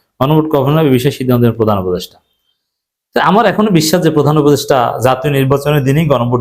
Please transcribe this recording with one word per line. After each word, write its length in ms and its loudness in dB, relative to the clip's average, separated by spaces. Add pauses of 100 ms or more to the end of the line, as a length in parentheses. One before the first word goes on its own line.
(200)
"গণভোট 320 0
কখন 260 0
হবে, 120 2
বিশেষ 280 0
সিদ্ধান্তের 340 0
প্রধান 260 0
উপদেষ্টা।" 400 -6 (960)
তো 60 -2
আমার 260 2
এখনো 240 0
বিশ্বাস 320 2
যে 80 2
প্রধান 280 0
উপদেষ্টা 640 0
জাতীয় 300 0
নির্বাচনের 520 0
দিনেই 220 0
গণভোট 340 0